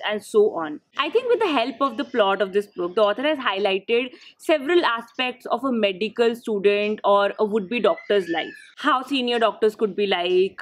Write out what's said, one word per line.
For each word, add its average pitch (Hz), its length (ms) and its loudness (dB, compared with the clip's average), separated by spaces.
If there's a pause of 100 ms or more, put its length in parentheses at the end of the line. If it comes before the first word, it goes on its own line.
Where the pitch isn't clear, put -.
and 208 140 -6
so 214 340 2
on. 151 220 -6 (180)
I 294 120 -2
think 494 200 -2
with 466 100 2
the 440 80 0
help 269 340 -2
of 254 160 -4
the 285 60 -4
plot 196 380 0
of 196 100 -4
this 202 140 -2
book, 175 300 -6
the 214 80 4
author 202 180 0
has 302 160 0
highlighted 208 800 -2 (220)
several 311 480 0
aspects 247 600 -4
of 233 180 -4
a 269 80 -2
medical 220 640 0
student 208 680 0
or 202 340 2
a 220 80 0
would-be 208 360 -2
doctor's 196 460 2
life. 165 280 -6 (220)
How 262 260 0
senior 247 340 -2
doctors 214 380 2
could 202 200 -2
be 202 120 0
like, 180 540 0